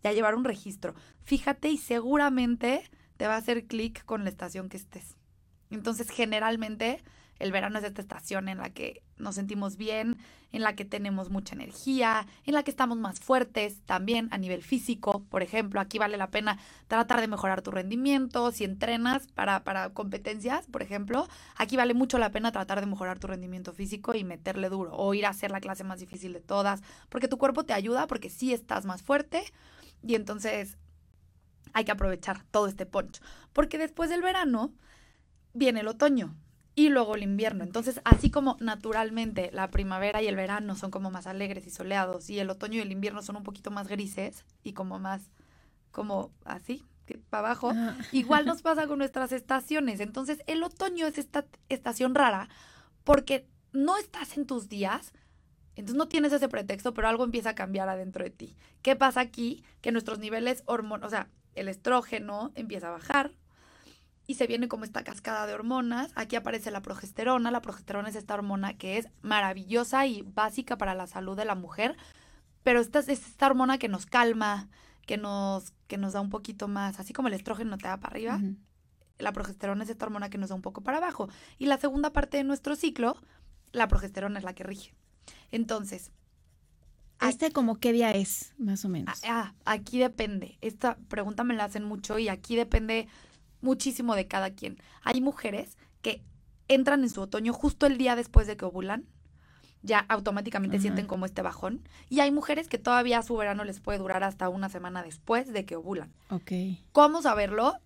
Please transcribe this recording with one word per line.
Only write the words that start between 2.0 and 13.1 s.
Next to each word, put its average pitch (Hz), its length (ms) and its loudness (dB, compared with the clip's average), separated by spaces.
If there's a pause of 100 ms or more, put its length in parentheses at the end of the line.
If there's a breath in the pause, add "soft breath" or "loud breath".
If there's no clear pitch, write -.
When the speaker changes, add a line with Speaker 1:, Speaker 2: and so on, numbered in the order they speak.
Speaker 1:
te - 100 -2
va 214 80 2
a - 40 0
hacer 233 280 -2
clic 226 380 -4
con 214 180 -2
la 190 60 -2
estación 185 400 -10
que 190 80 -14
estés. - 400 -18 (540)
Entonces, 220 400 -4
generalmente, 226 920 0 (360 soft breath)
el 190 120 -2
verano 202 280 -2
es 208 40 -6
esta 208 180 -8
estación 196 460 -6
en 190 120 -6
la 190 100 -8
que - 320 -10 (160)
nos 202 180 -8
sentimos 196 400 -4
bien, 220 420 -2 (360 loud breath)
en 226 80 -4
la 214 140 2
que 208 100 -8
tenemos 202 440 -4
mucha 196 260 -4
energía, 226 720 0 (180 loud breath)
en 285 80 0
la 294 100 4
que 277 80 -4
estamos 247 260 0
más 202 220 -6